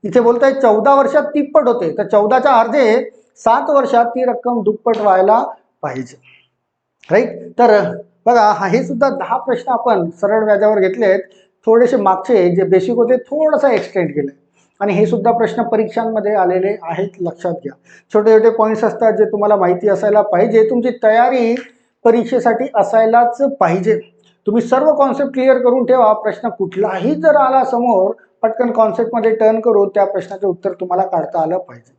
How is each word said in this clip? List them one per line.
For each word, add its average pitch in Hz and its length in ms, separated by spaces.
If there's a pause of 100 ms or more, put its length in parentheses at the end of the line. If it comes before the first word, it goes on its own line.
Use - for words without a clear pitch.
इथे 208 160
बोलताय 233 320
चौदा 247 420
वर्षात 277 280
तिप्पट 285 460
होते, 233 300
तर 208 80
चौदाच्या 247 460
अर्धे 240 580 (260)
सात 277 340
वर्षात 262 340
ती 240 200
रक्कम 240 380
दुप्पट 214 360
व्हायला 208 440 (400)
पाहिजे, 131 380 (880)
राईट? - 500
तर 226 200 (480)
बघा, 226 240
हा, 190 160
हे 220 160
सुद्धा 269 260
दहा 226 280
प्रश्न 254 360
आपण 208 380
सरळ 214 340
व्याजावर 214 340
घेतले 196 280
आहेत. 185 140 (460)
थोडेसे 233 300
मागचे 190 580
जे 185 100
बेसिक 190 320
होते, 240 240
थोडासा 302 520
एक्सटेंड 175 380
केले 139 280 (420)
आणि 202 120
हे 180 140
सुद्धा 220 260
प्रश्न 233 300
परीक्षांमध्ये 220 720
आलेले 185 480
आहेत, 180 260 (120)
लक्षात 170 320
घ्या. 135 200 (400)
छोटे 214 200
छोटे 220 180
पॉइंट्स 220 340
असतात, 220 280
जे 208 120
तुम्हाला 208 320
माहिती 180 320
असायला 208 340
पाहिजे. 220 480
तुमची 240 200 (120)
तयारी 233 520 (500)
परीक्षेसाठी 233 680
असायलाच 226 680 (200)
पाहिजे. 180 380 (480)
तुम्ही 226 160
सर्व 277 320
कॉन्सेप्ट 277 380
क्लिअर 262 260
करून 247 260
ठेवा. 240 280
प्रश्न 214 360
कुठलाही 190 680
जर 302 220
आला 262 280
समोर, 233 480 (300)
पटकन 226 280
कॉन्सेप्टमध्ये 226 640
टर्न 220 260
करून 202 280
त्या 196 160
प्रश्नाचं 196 440
उत्तर 185 240
तुम्हाला 180 300
काढता 170 400
आलं 170 160
पाहिजे 120 400